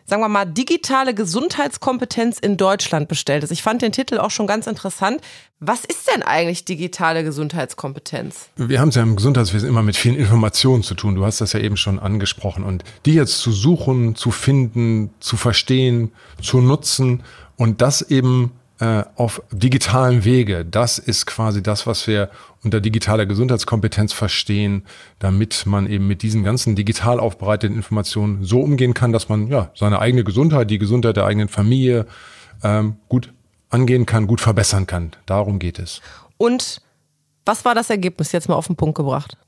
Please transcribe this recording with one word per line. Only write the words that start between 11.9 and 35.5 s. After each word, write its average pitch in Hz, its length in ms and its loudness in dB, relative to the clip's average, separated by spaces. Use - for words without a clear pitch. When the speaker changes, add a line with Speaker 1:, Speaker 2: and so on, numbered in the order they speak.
Speaker 2:
angesprochen. 98 640 -4
Und 92 200 -6
die 156 80 6
jetzt 147 240 2
zu 120 120 -2
suchen, 120 640 2
zu - 140 -4
finden, 113 880 0
zu - 160 -6
verstehen, 120 800 0
zu - 220 2
nutzen 127 640 2
und 113 240 2
das 135 220 2
eben, 127 480 2
äh, 110 220 0
auf 117 240 -2
digitalem 123 720 2
Wege, 104 400 2
das 107 360 -2
ist - 260 -4
quasi 107 360 -2
das, 104 240 -4
was 113 220 -4
wir 104 220 0
unter 110 160 0
digitaler 107 460 0
Gesundheitskompetenz 107 880 0
verstehen, 101 720 -2
damit 98 460 0
man 98 200 0
eben 98 220 0
mit 101 140 -2
diesen 107 240 0
ganzen 110 320 0
digital 110 420 0
aufbereiteten 104 560 -2
Informationen 104 720 -2
so 117 160 2
umgehen 131 320 2
kann, 120 180 2
dass 113 160 0
man, 107 200 0
ja, 123 280 0
seine 104 240 2
eigene 123 240 2
Gesundheit, 120 460 2
die 104 80 0
Gesundheit 113 400 2
der 98 80 2
eigenen 104 240 0
Familie, 120 560 2
ähm, 107 320 0
gut 123 240 -2
angehen 123 360 2
kann, 110 220 0
gut 117 120 2
verbessern 98 480 0
kann. 85 240 -6
Darum 98 340 0